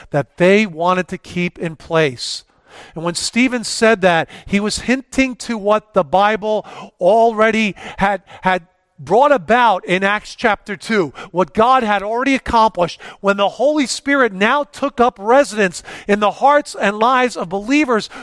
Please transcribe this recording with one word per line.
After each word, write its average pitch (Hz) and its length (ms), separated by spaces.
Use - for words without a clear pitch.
that - 280
they 196 280
wanted 175 420
to 185 100
keep - 380
in 165 200
place. 156 680
And 165 80
when 170 100
Stephen 247 480
said 220 380
that, 170 280
he 202 140
was 208 220
hinting 262 560
to 233 200
what 208 380
the 180 100
Bible 208 640
already 220 760
had, 196 260
had 185 240
brought 220 300
about 220 540
in 190 180
Acts 202 320
chapter 208 420
two, 190 360
what 180 240
God 240 300
had 208 180
already 240 320
accomplished 220 680
when 196 160
the 196 140
Holy 285 360
Spirit 262 460
now 233 320
took - 360
up 240 200
residence 208 640
in 202 100
the 208 140
hearts 285 420
and 208 240
lives 254 380
of 190 120
believers 226 640